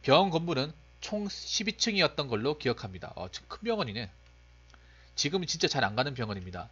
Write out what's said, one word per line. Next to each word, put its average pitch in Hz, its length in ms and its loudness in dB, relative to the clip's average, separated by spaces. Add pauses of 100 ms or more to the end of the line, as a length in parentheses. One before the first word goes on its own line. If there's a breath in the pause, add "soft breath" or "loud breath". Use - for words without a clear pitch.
병원 175 280 6
건물은 160 420 0 (280)
총 208 280 -4
십이 - 500 -4
층이었던 175 480 2
걸로 127 320 0
기억합니다. 107 560 -2
어, 92 160 -8
참 - 180 -14
큰 - 120 -12
병원이네. 123 500 -2 (1040 soft breath)
지금은 170 320 0
진짜 165 220 0
잘 131 160 2
안 101 100 0
가는 135 200 2
병원입니다. 92 580 -6